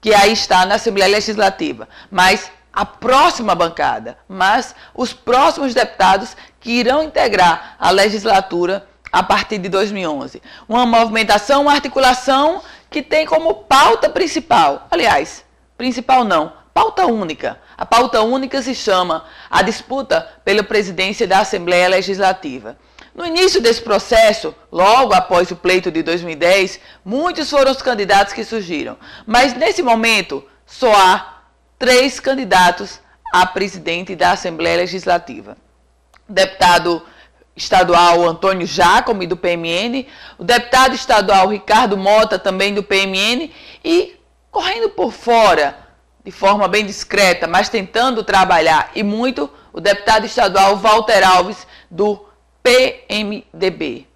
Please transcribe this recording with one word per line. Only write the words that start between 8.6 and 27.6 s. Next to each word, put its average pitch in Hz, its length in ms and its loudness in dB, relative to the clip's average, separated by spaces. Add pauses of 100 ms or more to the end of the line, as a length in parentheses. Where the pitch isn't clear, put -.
a 185 140 0
partir 190 360 -2
de 185 100 -8
dois 196 200 0
mil 196 140 -8
e 156 100 -4
onze. 135 300 -12 (240)
Uma 240 180 0
movimentação, 226 760 2
uma 285 100 2
articulação 277 920 0 (280)
que 302 120 -6
tem 311 240 0
como 320 280 0
pauta - 560 2
principal, 180 840 0
aliás, 160 540 -2 (320)
principal 254 480 0
não, 165 260 -2 (220)
pauta - 320 0
única. 175 560 -4 (140)
A - 120 -8
pauta 240 340 2
única 262 400 -2
se 247 140 -6
chama 180 500 -2 (240)
a 180 140 2
disputa 202 680 -4 (160)
pela 202 180 0
presidência 196 640 -4
da 190 120 2
Assembleia 180 500 0
Legislativa. 185 880 -2 (360)
No 349 120 -10
início 349 340 0
desse 233 220 0
processo, 208 760 0 (160)
logo 214 420 4
após 185 380 2
o 180 40 -8
pleito 185 360 0
de 160 120 -4
dois 165 180 -4
mil 170 120 -10
e - 20 -10
dez, 185 440 0 (240)
muitos 302 460 -4
foram 277 220 2